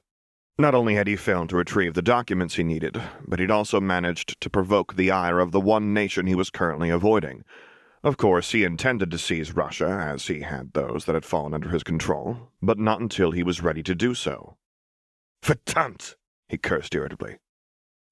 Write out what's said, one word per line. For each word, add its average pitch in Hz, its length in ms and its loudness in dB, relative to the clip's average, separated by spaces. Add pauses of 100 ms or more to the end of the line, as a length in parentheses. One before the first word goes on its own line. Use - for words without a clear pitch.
(560)
Not 143 180 6
only 113 200 4
had 101 120 2
he 104 80 2
failed 90 320 0
to 90 80 -2
retrieve 87 380 2
the 90 80 2
documents 98 540 0
he 90 80 0
needed, 80 380 -2 (240)
but 90 140 -4
he'd 92 100 0
also 107 300 2
managed 90 600 -2
to - 80 -6
provoke 95 480 2
the 92 140 4
ire 87 280 2
of 90 140 2
the 98 80 4
one 104 320 2
nation 98 340 0
he 92 80 2
was 90 140 0
currently 82 400 -2
avoiding. 87 560 2 (580)
Of 143 140 0
course, 90 340 4
he 107 140 4
intended 95 460 0
to 85 60 -4
seize 82 380 -4
Russia, 78 340 0
as 78 380 -4
he 78 140 -4
had 65 320 -10
those 69 320 -4
that 80 100 0
had 80 80 0
fallen 76 300 -2
under 78 160 -6
his 82 140 0
control, 82 680 -4 (100)
but 104 160 2
not 107 220 0
until 98 320 2
he 87 120 0
was 87 200 -2
ready 80 200 -2
to 92 120 0
do 120 180 -2
so. 67 440 -8 (840)
"Verdammt!" - 760 -4 (340)
he - 80 -4
cursed - 360 -4
irritably. 69 440 -6 (760)